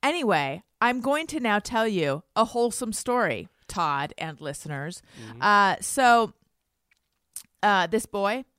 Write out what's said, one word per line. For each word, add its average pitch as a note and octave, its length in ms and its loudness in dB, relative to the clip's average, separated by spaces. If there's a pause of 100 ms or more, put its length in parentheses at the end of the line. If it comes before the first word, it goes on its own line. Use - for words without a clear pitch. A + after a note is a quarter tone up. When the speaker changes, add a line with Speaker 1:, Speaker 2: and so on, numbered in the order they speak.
Speaker 1:
Anyway, G3 600 0 (180)
I'm B3 180 2
going C#4+ 280 -2
to D4+ 120 -6
now G#3+ 200 2
tell A3+ 280 -2
you D#3 360 0 (120)
a A3 100 4
wholesome A#3 460 -2
story, G3+ 560 -2 (200)
Todd D3 500 -2
and D#3+ 240 -8
listeners. D3+ 600 -10 (280)
Speaker 2:
Mm-hmm. A2+ 120 -10
Speaker 1:
Uh, G3+ 380 4
so, A#3 540 4 (1300)
uh, F#3+ 240 4
this G#3 200 -2
boy G#3 380 -4 (140)